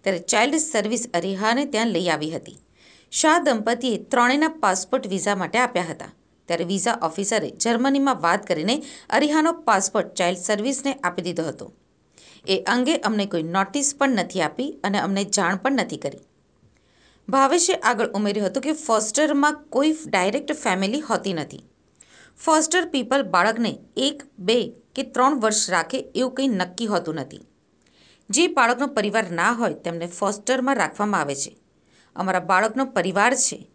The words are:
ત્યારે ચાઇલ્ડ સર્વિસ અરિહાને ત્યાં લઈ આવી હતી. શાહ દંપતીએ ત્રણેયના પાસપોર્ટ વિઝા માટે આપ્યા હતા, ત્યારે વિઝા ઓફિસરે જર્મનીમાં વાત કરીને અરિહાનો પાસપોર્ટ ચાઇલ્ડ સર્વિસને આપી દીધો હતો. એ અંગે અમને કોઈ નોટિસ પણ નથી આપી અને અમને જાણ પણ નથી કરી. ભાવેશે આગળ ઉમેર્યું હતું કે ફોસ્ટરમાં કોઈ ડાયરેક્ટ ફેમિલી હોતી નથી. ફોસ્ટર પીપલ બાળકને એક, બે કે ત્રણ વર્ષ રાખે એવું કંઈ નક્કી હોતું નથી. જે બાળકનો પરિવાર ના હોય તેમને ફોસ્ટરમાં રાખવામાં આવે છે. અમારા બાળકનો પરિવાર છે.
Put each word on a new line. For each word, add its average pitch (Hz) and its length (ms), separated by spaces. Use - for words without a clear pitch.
ત્યારે 185 160
ચાઇલ્ડ 233 360
સર્વિસ 226 580
અરિહાને 196 520
ત્યાં 233 220
લઈ 175 200
આવી 156 240
હતી. - 260
શાહ 320 320
દંપતીએ 233 540
ત્રણેયના 254 500
પાસપોર્ટ 233 600
વિઝા 196 280
માટે 185 240
આપ્યા 240 300
હતા, - 160
ત્યારે 170 200
વિઝા 196 380
ઓફિસરે 190 460
જર્મનીમાં 262 720
વાત 175 260
કરીને 190 360
અરિહાનો 302 440
પાસપોર્ટ 214 540
ચાઇલ્ડ 180 320
સર્વિસને 254 540
આપી 180 280
દીધો 165 220
હતો. - 300
એ 190 200
અંગે 254 300
અમને 208 280
કોઈ 175 180
નોટિસ 190 540
પણ 269 120
નથી 185 320
આપી 240 420
અને 196 160
અમને 196 240
જાણ 190 320
પણ 254 160
નથી 214 260
કરી. - 220
ભાવેશે 269 440
આગળ 226 340
ઉમેર્યું 202 400
હતું 196 160
કે 302 100
ફોસ્ટરમાં 294 800
કોઈ 311 280
ડાયરેક્ટ 208 460
ફેમિલી 196 460
હોતી 196 340
નથી. - 300
ફોસ્ટર 320 480
પીપલ 262 380
બાળકને 202 560
એક, 277 260
બે 214 340
કે 269 80
ત્રણ 262 360
વર્ષ 214 300
રાખે 180 460
એવું 254 180
કંઈ 269 140
નક્કી 185 380
હોતું 170 300
નથી. 135 240
જે 294 180
બાળકનો 247 400
પરિવાર 208 440
ના 175 200
હોય 226 220
તેમને 170 320
ફોસ્ટરમાં 240 720
રાખવામાં 202 460
આવે 143 140
છે. - 220
અમારા 190 240
બાળકનો 214 460
પરિવાર 202 500
છે. - 400